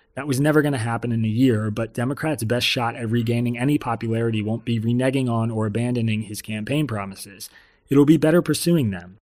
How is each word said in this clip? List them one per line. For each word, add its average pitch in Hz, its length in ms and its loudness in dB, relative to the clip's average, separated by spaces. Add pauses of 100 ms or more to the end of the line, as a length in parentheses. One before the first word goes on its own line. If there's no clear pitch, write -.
(140)
That 135 120 -8
was 135 140 0
never 151 200 4
gonna 143 160 2
happen 117 340 -2
in 113 140 0
a 110 40 2
year, 110 420 2
but 113 240 -6
Democrats' 139 500 -2
best 117 220 0
shot 117 300 -2
at 117 120 -6
regaining 120 480 0
any 139 220 2
popularity 113 640 -2
won't 110 240 -4
be 117 120 0
reneging 123 520 0
on 113 200 0
or 110 140 -2
abandoning 113 580 -2
his 101 200 -10
campaign 117 440 -4
promises. 101 600 -10 (400)
It'll 139 160 6
be 151 140 6
better 160 240 4
pursuing 156 480 0
them. 92 340 -12